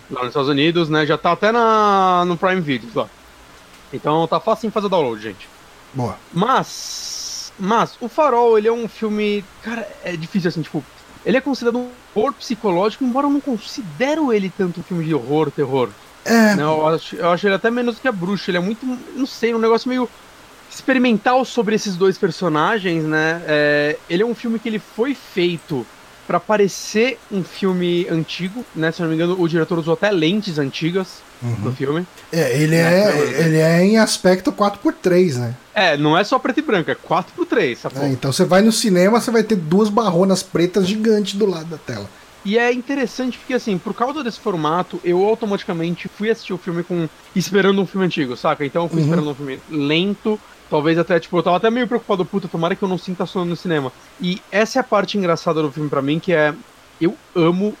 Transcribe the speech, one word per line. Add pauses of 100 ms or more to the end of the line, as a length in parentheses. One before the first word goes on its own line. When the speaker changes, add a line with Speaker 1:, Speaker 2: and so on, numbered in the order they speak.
(100)
Speaker 1:
Lá
nos
Estados
Unidos,
né,
já
tá
até
na,
no
Prime
Video,
lá. (840)
Então
tá
fácil
em
fazer
download,
gente. (440)
Speaker 2:
Boa. (160)
Speaker 1:
Mas,
mas,
O
Farol,
ele
é
um
filme, (200)
cara, (180)
é
difícil
assim,
tipo, (420)
ele
é
considerado
um (260)
horror
psicológico,
embora
eu
não
considero
ele
tanto
um
filme
de
horror,
terror. (360)
Speaker 2:
É.
Speaker 1:
Não,
eu
acho,
eu
acho
ele
até
menos
do
que
A
Bruxa,
ele
é
muito, (300)
não
sei,
um
negócio
meio (640)
experimental
sobre
esses
dois
personagens,
né?
É, (120)
ele
é
um
filme
que
ele
foi
feito (420)
pra
parecer (140)
um
filme
antigo, (120)
né?
Se
eu
não
me
engano,
o
diretor
usou
até
lentes
antigas (140)
Speaker 2:
Uhum.
Speaker 1:
no
filme. (240)
Speaker 2:
É,
ele
Speaker 1:
É,
Speaker 2:
é,
Speaker 1:
pelo
menos.
Speaker 2:
ele
é
em
aspecto
quatro
por
três,
né? (200)
Speaker 1:
É,
não
é
só
preto
e
branco,
é
quatro
por
três,
sacou?
Speaker 2:
É,
então
você
vai
no
cinema,
você
vai
ter
duas
barronas
pretas
gigantes
do
lado
da
tela. (380)
Speaker 1:
E
é
interessante
porque,
assim,
por
causa
desse
formato,
eu
automaticamente
fui
assistir
o
filme
com, (260)
esperando
um
filme
antigo,
saca?
Então
eu
fui
Speaker 2:
Uhum.
Speaker 1:
esperando
um
filme (120)
lento, (300)
talvez
até,
tipo,
eu
tava
até
meio
preocupado,
puta,
tomara
que
eu
não
sinta
sono
no
cinema. (300)
E (100)
essa
é
a
parte
engraçada
do
filme
pra
mim,
que
é, (480)
eu (180)
amo